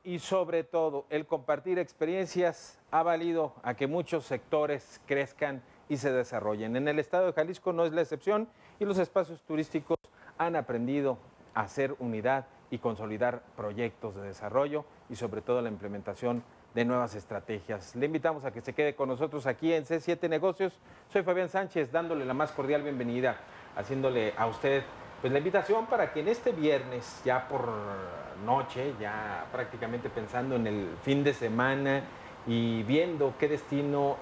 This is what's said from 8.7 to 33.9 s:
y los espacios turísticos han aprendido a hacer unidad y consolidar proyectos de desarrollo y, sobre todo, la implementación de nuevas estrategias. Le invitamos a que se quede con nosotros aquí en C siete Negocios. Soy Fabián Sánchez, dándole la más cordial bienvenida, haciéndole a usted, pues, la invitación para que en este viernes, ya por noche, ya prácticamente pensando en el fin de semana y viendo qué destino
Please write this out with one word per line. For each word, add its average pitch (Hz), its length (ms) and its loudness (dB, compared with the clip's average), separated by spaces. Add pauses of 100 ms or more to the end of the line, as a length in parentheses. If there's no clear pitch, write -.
y 208 60 0
los 196 140 2
espacios 165 440 0
turísticos 156 540 -2 (420)
han 170 160 2
aprendido 131 640 0 (340)
a 110 100 0
hacer 135 360 -2
unidad 123 480 0 (240)
y 131 80 -4
consolidar 113 640 -2 (140)
proyectos 107 580 -4
de 101 80 -10
desarrollo 127 600 0 (260)
y, 104 60 -10
sobre 107 260 -6
todo, 123 180 2
la 117 80 -2
implementación 104 760 -4 (320)
de 117 80 4
nuevas 120 320 0
estrategias. 104 800 -8
Le 131 100 0
invitamos 156 380 0
a 123 80 -4
que 117 80 -10
se - 120 -8
quede 147 220 2
con 135 140 -2
nosotros 135 400 -2
aquí 160 240 0
en 156 120 2
C 165 140 0
siete 170 300 -2
Negocios. 175 500 0 (340)
Soy 196 120 2
Fabián 180 240 2
Sánchez, 180 420 0
dándole 165 340 0
la 127 100 0
más 147 180 0
cordial 143 320 0
bienvenida, 123 520 0 (380)
haciéndole 123 600 0
a 113 100 2
usted, 135 380 2 (360)
pues, 131 120 0
la 143 80 4
invitación 202 460 2
para 220 260 2
que 151 80 -2
en 160 80 0
este 233 240 2
viernes, 131 720 0
ya 127 240 2
por 123 200 -2 (800)
noche, 127 540 0
ya 104 500 -4
prácticamente 120 580 -6
pensando 123 460 -4
en 117 140 2
el 101 220 -2 (120)
fin 139 220 4
de 139 100 4
semana 135 720 2 (420)
y 117 380 2
viendo 143 520 4
qué 147 120 2
destino 143 720 2